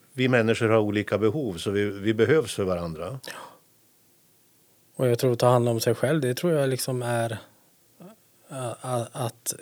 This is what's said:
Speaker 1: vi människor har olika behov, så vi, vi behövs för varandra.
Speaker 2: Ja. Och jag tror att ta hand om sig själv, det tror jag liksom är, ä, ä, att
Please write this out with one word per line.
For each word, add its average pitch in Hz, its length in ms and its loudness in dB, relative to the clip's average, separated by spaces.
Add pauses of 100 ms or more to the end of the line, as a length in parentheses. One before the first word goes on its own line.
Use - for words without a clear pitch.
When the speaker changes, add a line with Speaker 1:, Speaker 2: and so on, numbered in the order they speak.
(120)
Speaker 1:
vi 127 160 0
människor 113 400 4
har 110 100 6
olika 104 400 0
behov, 107 360 0
så 82 160 -6
vi, 101 140 0
vi 101 300 -2
behövs 113 400 2
för 101 100 -2
varandra. 87 640 -4
Speaker 2:
Ja. - 60 -14 (1600)
Och 131 120 2
jag 120 100 2
tror 131 140 2
att 117 60 -2
ta 123 100 6
hand 120 200 4
om 113 120 0
sig 117 140 2
själv, 151 260 0
det 123 140 0
tror 170 180 -2
jag 143 160 0
liksom 127 340 -4
är, 117 280 -2
ä, 104 60 -8 (1500)
ä, 123 300 -4
att - 500 -6